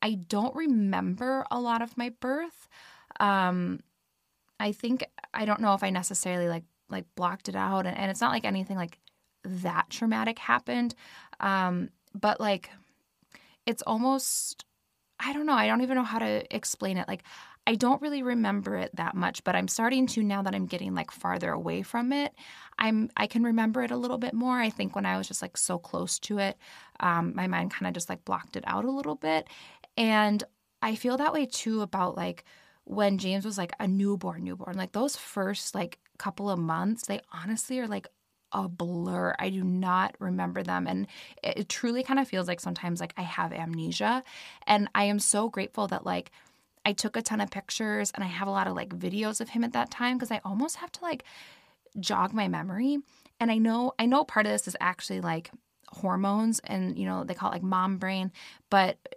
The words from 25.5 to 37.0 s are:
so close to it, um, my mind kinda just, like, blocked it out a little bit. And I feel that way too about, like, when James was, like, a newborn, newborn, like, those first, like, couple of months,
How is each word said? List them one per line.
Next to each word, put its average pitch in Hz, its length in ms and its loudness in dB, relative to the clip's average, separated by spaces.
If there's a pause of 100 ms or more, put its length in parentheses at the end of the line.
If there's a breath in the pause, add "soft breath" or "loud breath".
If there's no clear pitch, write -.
so 180 200 0
close 175 420 -4
to 208 200 -2
it, 196 180 0 (420 loud breath)
um, 175 360 2
my 185 120 0
mind 175 260 0
kinda 185 180 -2
just, 175 180 -6
like, 185 160 -10
blocked - 300 -4
it 185 100 -6
out 196 200 -2
a 262 60 0
little 277 240 -4
bit. 311 320 0 (480 loud breath)
And 214 480 4 (380)
I 220 140 2
feel 254 220 0
that 294 160 2
way 294 120 2
too 220 360 0
about, 196 360 0
like, 175 260 -4 (400 loud breath)
when 196 360 2
James 190 260 0
was, 202 140 -4
like, 175 200 -4
a 196 80 -2
newborn, 185 560 2
newborn, 180 320 -8
like, 185 160 -4
those 262 240 0
first, - 600 -4
like, - 240 -4 (180)
couple 202 320 -4
of 185 80 0
months, 170 480 0